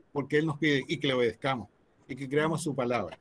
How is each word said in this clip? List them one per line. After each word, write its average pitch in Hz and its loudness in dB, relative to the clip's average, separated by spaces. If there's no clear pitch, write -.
porque 143 0
Él 156 4
nos 151 -2
pide 147 2
y 160 -4
que 143 -2
le 131 2
obedezcamos 123 0
y 139 -8
que 135 -10
creamos 151 2
su 147 -2
palabra. 120 -2